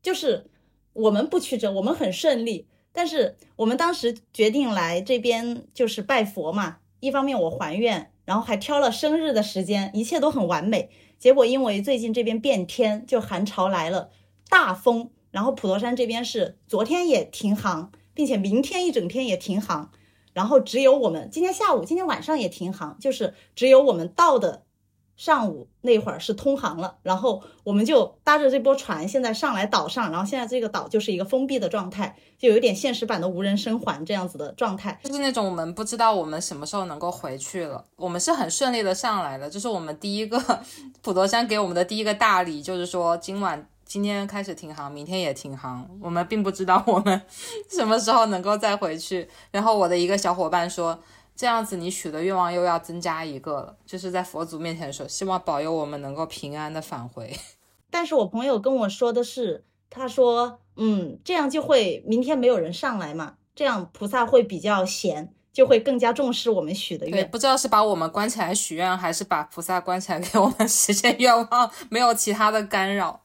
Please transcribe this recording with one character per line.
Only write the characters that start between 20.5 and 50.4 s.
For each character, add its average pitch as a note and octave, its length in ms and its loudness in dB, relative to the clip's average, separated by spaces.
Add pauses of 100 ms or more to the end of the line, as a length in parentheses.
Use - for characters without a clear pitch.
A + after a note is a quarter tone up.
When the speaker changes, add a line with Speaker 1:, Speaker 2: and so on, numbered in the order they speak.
Speaker 1:
只 - 180 -2
有 C4+ 180 6
我 A3+ 120 2
们 D#3+ 200 -4
今 D#4+ 140 -2
天 F#4 100 0
下 F#4+ 200 2
午、 G3 100 2
今 D#4+ 140 -2
天 F#4 100 -2
晚 - 160 -4
上 D4+ 160 -2
也 G3+ 80 -2
停 F3 240 -6
航， D#3 300 -12
就 C4+ 100 0
是 A#3 220 -4 (200)
只 B3 140 2
有 C4 160 12
我 C4 80 4
们 E3+ 160 0
到 D4+ 320 6
的 F3+ 240 -2 (540)
上 C4 320 2
午 D3+ 200 -12 (100)
那 A#3+ 180 4
会 G3+ 140 -2
儿 D#3+ 80 -10
是 G#3+ 140 -4
通 C#4 240 0
航 E3+ 200 -4
了， F#3 240 -8
然 F#3 160 0
后 G3+ 240 0 (220)
我 G3+ 80 -4
们 G#3 140 4
就 B3+ 400 4
搭 D4+ 120 6
着 C#4 140 6
这 C4+ 80 2
波 C4+ 160 4
船 E3+ 320 -6
现 B3+ 160 0
在 A3+ 100 0
上 C4+ 200 -2
来 G3 120 0
岛 G3 220 0
上， F#3+ 240 -4
然 E3 80 -2
后 G3 100 0
现 C4+ 80 -2
在 A#3+ 80 -2
这 B3 140 -2
个 A3 80 -2
岛 G#3 220 -6
就 A3 100 0
是 G#3+ 140 -2
一 F3 40 -2
个 F#3 60 -4
封 C4 240 0
闭 C4+ 100 -2
的 F#3 120 -2
状 F#3 200 -4
态， G3 240 -6 (240)
就 B3 120 6
有 A3 100 8
点 G#3+ 160 4
现 B3 180 -2
实 A3+ 120 -4
版 G#3 160 -2
的 F3 40 -4
无 F#3 160 -4
人 G3 140 0
生 A3 240 -2
还 D3+ 240 -6
这 F3+ 100 -6
样 F3+ 140 -4
子 - 100 -12
的 D3 140 -8
状 G#3 240 -2
态。 F#3+ 300 -8
Speaker 2:
就 C#4 80 -8
是 C#4+ 60 -6
那 C4+ 120 0
种 A#3 140 0
我 F#3+ 40 -2
们 E3+ 240 -4
不 G#3+ 120 -6
知 A#3+ 100 -6
道 A3+ 180 4
我 F3 120 0
们 D#3 160 -6
什 - 160 -8
么 C#3+ 80 -10
时 G3+ 100 -10
候 F#3+ 80 -2
能 D#3 160 -10
够 F3 100 -4
回 C#3+ 280 -8
去 E3+ 260 -8
了， C#3 220 -10 (100)
我 F3 140 -6
们 F3 100 -4
是 D#4+ 140 0
很 B3+ 180 -2
顺 C4 220 0
利 A3+ 100 0
的 F#3+ 100 2
上 G#3 300 -2
来 C3+ 140 -6
的， C#3+ 120 -10
就 F3+ 80 -12
是 G3+ 120 -6
我 G3 100 -2
们 D3+ 200 -8
第 G3+ 180 -6
一 G#3+ 100 -4
个， A3+ 100 -2 (300)
<laughs> - 340 -20
普 G#3 120 -4
陀 F#3 120 4
山 A#3 220 2
给 G#3+ 100 0
我 G#3 80 0
们 F3 80 -6
的 F3 120 2
第 G#3+ 120 -6
一 A3 60 -4
个 G#3 100 0
大 G3+ 300 4
礼， D3+ 180 -4
就 F#3 140 -6
是 F3 100 -4
说 E3+ 300 0
今 F#3+ 240 -8
晚， E3 260 -4 (200)
今 G3+ 180 -4
天 G3+ 240 -2
开 G3+ 160 -8
始 G3 100 -8
停 D#3 220 -12
航， C#3+ 160 -10
明 D3 140 -12
天 F#3 160 -4
也 C#3+ 120 -2
停 C3+ 240 -10
航， C3 320 -10 (120)
我 E3+ 80 -8
们 E3+ 180 -2
并 G#3+ 160 0
不 G3 80 0
知 F#3+ 140 -4
道 F#3 200 4
我 G3+ 140 4
们 G3+ 220 2 (220)
<laughs> A4+ 280 -12
什 D4+ 160 0
么 A3 100 6
时 A3 140 2
候 A#3 140 8
能 F#3+ 160 -2
够 G#3 160 0
再 G3+ 180 0
回 E3 220 -4
去。 F3+ 320 -6 (220)
然 G3+ 120 -2
后 A3 140 6
我 F3+ 100 6
的 F3 100 2
一 F3 80 2
个 G3 120 2
小 F3+ 180 0
伙 F3 140 0